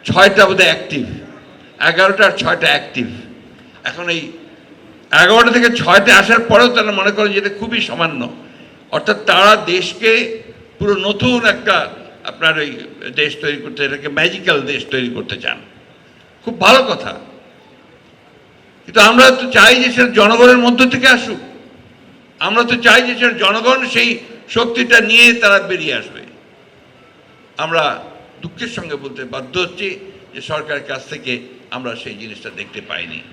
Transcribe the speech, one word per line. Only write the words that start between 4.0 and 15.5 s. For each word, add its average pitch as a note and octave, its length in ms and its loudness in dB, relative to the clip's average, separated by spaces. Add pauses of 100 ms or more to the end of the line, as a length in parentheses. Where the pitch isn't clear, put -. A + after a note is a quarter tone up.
এই E3 240 -6 (800)
এগারোটা G#3+ 380 6
থেকে A#3 260 2
ছয়টা G3+ 400 2
আসার A3 240 4
পরেও A#3 280 4
তারা A3 240 -2
মনে G3 180 0
করেন G3+ 220 -2
যে G3 60 -2
এটা G3+ 100 -4 (100)
খুবই A3+ 220 -6
সামান্য। D3+ 520 -6 (580)
অর্থাৎ G3+ 340 -4
তারা G3+ 320 4
দেশকে F#3 840 -2 (360)
পুরো G3+ 160 0
নতুন A3 520 -2
একটা F#3+ 420 0 (360)
আপনার D#3+ 340 -2
ওই C#3+ 180 -6 (400)
দেশ D3 240 -4
তৈরি D3 160 -6
করতে, C#3+ 280 -10
এটাকে C#3 240 -8
ম্যাজিক্যাল E3 520 -2
দেশ C#3 300 -8
তৈরি B2+ 180 -4
করতে G#2 280 -10
চান। A#1+ 220 -10 (880)